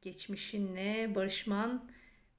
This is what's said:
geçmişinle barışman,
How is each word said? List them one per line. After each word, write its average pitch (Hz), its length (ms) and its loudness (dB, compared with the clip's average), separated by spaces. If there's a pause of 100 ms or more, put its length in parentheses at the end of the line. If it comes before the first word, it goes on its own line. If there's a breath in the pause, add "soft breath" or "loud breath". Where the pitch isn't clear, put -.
geçmişinle 196 1120 -2
barışman, 208 760 2 (460 loud breath)